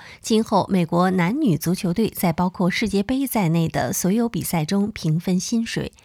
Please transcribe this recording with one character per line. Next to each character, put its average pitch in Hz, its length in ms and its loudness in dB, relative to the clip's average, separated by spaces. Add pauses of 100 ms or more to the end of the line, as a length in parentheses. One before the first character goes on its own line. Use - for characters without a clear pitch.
(220)
今 220 200 2
后 208 280 0
美 180 160 2
国 175 240 2
男 185 300 0
女 214 180 2
足 170 160 -2
球 175 180 -2
队 220 160 0
在 - 240 0
包 180 160 0
括 180 220 0
世 214 180 -2
界 196 140 0
杯 262 240 -2
在 202 240 0
内 165 180 2
的 135 240 -2
所 - 180 0
有 233 180 2
比 180 140 -4
赛 160 220 -2
中 202 280 0
平 156 260 0
分 180 200 0
薪 226 280 -2
水。 - 260 -6 (120)